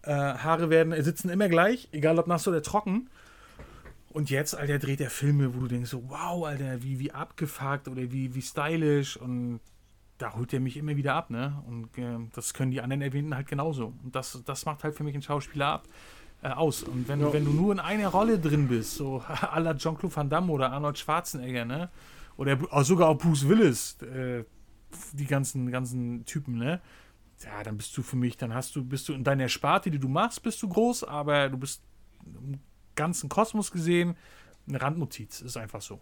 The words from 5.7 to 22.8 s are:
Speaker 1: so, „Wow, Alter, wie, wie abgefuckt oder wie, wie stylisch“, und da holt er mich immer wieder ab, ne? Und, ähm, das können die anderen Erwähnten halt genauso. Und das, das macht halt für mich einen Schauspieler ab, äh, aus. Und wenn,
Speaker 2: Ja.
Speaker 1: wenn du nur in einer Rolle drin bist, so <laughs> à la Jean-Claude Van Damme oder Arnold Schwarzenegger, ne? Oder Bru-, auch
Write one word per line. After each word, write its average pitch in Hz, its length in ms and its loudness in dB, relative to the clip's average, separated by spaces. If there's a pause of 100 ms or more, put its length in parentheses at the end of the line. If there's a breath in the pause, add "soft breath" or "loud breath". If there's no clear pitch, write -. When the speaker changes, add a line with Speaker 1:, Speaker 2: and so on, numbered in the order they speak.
Speaker 1:
so, 127 180 -8
„Wow, 170 380 -4
Alter, 135 380 -4
wie, 135 160 -4
wie 139 120 -4
abgefuckt 139 760 -6
oder 127 240 -6
wie, 131 240 -4
wie 135 80 -4
stylisch“, 147 760 0
und 123 420 -4 (600)
da 107 160 -8
holt 120 180 -4
er 135 60 0
mich 131 180 -2
immer 151 180 -2
wieder 139 200 2
ab, 165 160 -2
ne? 139 360 -4
Und, 117 300 -10
ähm, 117 380 -6
das - 180 -6
können 131 180 0
die 131 100 -2
anderen 135 200 -2
Erwähnten 139 340 -2
halt 135 120 -6
genauso. 139 440 -4 (120)
Und 127 120 -10
das, 127 300 -6
das 139 200 -6
macht 151 180 -6
halt 151 120 -2
für 151 80 -6
mich 147 120 -4
einen 143 80 -6
Schauspieler 143 440 -2
ab, 156 200 -2 (560 loud breath)
äh, 135 60 -4
aus. 143 340 0
Und 123 240 -4
wenn, 143 140 0
Speaker 2:
Ja. 147 120 4
Speaker 1:
wenn 151 100 4
du 143 80 2
nur 185 220 4
in 190 60 0
einer 202 300 0
Rolle 208 280 4
drin 147 300 4
bist, 113 280 0
so 135 300 -4
<laughs> - 20 -14
à 156 320 -2
la 165 140 2
Jean-Claude 160 420 -4
Van 143 140 0
Damme 170 220 2
oder 131 200 2
Arnold 143 280 -2
Schwarzenegger, 131 680 -2
ne? 151 240 -4 (480 loud breath)
Oder 139 180 2
Bru-, 135 140 -2
auch 143 140 6